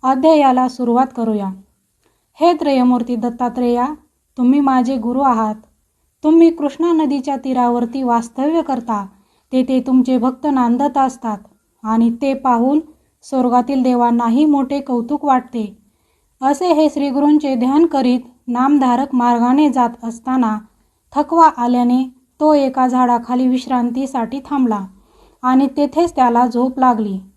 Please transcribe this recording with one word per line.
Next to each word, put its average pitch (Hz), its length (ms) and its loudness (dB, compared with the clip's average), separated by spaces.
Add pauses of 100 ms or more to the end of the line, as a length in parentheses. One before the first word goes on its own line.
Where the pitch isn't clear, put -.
अध्यायाला 262 640 2
सुरुवात 254 380 -2 (120)
करूया. 214 320 -4 (840)
हे 349 200 2
त्रयमूर्ती 247 640 0
दत्तात्रेया, 240 720 -2 (520)
तुम्ही 254 220 2
माझे 262 380 0
गुरु 240 220 -4
आहात. 220 360 0 (680)
तुम्ही 330 280 6
कृष्णा 320 400 -4
नदीच्या 285 440 -2
तीरावरती 247 680 -2
वास्तव्य 254 580 -2
करता. 233 460 -6 (440)
तेथे 262 360 0
तुमचे 254 300 2
भक्त 254 360 -2
नांदत 262 440 0
असतात 240 400 -2 (460)
आणि 226 380 0
ते 269 120 0
पाहून 262 460 0 (440)
स्वर्गातील 254 600 0
देवांनाही 240 640 2
मोठे 277 340 0
कौतुक 262 460 -4
वाटते. 254 580 -2 (580)
असे 294 320 0
हे 302 160 4
श्रीगुरूंचे 285 680 0
ध्यान 269 300 2
करीत 254 340 0 (280)
नामधारक 262 680 0
मार्गाने 247 540 2
जात 247 200 0 (140)
असताना 233 560 -4 (560)
थकवा 320 420 2
आल्याने 247 580 0 (240)
तो 302 140 4
एका 269 340 0
झाडाखाली 247 600 0
विश्रांतीसाठी 254 920 -4 (100)
थांबला 247 300 0 (640)
आणि 262 260 2 (100)
तेथेच 302 380 0
त्याला 247 320 2
झोप 247 320 -2
लागली. 220 400 0 (180)